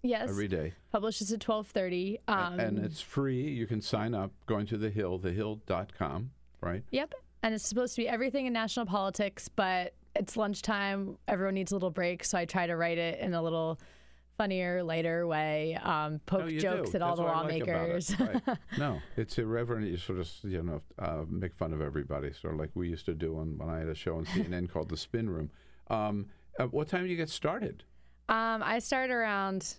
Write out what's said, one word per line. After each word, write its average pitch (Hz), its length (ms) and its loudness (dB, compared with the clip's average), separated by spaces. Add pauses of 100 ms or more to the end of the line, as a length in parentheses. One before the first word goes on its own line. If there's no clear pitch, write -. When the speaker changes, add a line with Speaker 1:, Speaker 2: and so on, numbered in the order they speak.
Speaker 1:
Yes. 240 260 2
Speaker 2:
Every 101 200 2
day. 85 240 0 (180)
Speaker 1:
Publishes 208 420 -2
at 220 80 -2
twelve 214 260 0
thirty. 185 600 0
Speaker 2:
A-, - 40 2
and 185 480 2
Speaker 1:
Um, 107 60 0
Speaker 2:
it's 156 160 -4
free. 139 480 0
You 120 180 0
can 107 140 0
sign 113 320 2
up 98 180 0 (140)
going 104 220 2
to 110 100 0
The 107 120 0
Hill, 98 280 0
the 92 140 0
hill 107 340 -2
dot 92 320 -2
com, 90 340 -2 (300)
right? 87 300 -2
Speaker 1:
Yep. 277 220 -2 (280)
And 220 120 2
it's 214 140 -2
supposed 247 280 0
to 247 60 0
be 226 60 2
everything 254 380 0
in 247 80 0
national 226 320 0
politics, 196 640 0
but 185 440 2 (220)
it's - 220 -2
lunchtime. 196 800 0 (100)
Everyone 196 280 2
needs 190 160 0
a 196 40 2
little 185 160 2
break, 175 320 0
so - 140 2
I 175 80 2
try 175 220 2
to 170 100 0
write 170 200 2
it 170 220 0
in 180 140 0
a 170 80 2
little 160 380 0 (580)
funnier, 180 460 0
lighter 165 440 2
way, 156 560 2
um, 151 420 2
poke 190 160 2
Speaker 2:
No, 170 60 -2
you 160 120 0
Speaker 1:
jokes 180 320 2
Speaker 2:
do. 180 60 -2
Speaker 1:
at 180 40 2
all 175 140 4
Speaker 2:
That's 170 40 -2
Speaker 1:
the 170 60 2
Speaker 2:
what 165 100 4
I 160 60 2
like 160 220 0
about 165 260 2
it. 175 200 0
Speaker 1:
lawmakers. 202 100 2
<laughs> 254 280 2
Speaker 2:
Right. 254 100 0 (220)
No, 131 200 0 (160)
it's 113 220 0
irreverent. 117 500 0
You 87 100 0
sort 92 220 -2
of, 85 100 -2 (140)
you 92 200 0
know, 80 180 -2 (180)
uh, 82 300 -2
make 87 260 -2
fun 80 180 -2
of 76 80 0
everybody, 71 520 -2
sort 80 220 -6
of 78 40 -2
like 78 140 -2
we 90 160 -2
used 82 160 -4
to 87 80 0
do 80 220 -2
when, 78 220 -2
when 76 120 -4
I 82 100 -2
had 80 100 -2
a 78 60 -2
show 82 220 -2
on 82 80 -2
C 180 160 0
N 87 120 -2
N 90 140 0
called 80 220 -2
The 80 80 -4
Spin 113 320 -2
Room. 78 220 -2 (380)
Um, 104 380 0 (320)
uh, 127 60 2
what 143 220 0
time 180 160 0
do 185 60 0
you 175 80 0
get 160 120 -2
started? 190 540 -2 (460)
Speaker 1:
Um, 226 340 2
I 214 160 2
start 262 320 2
around 196 680 0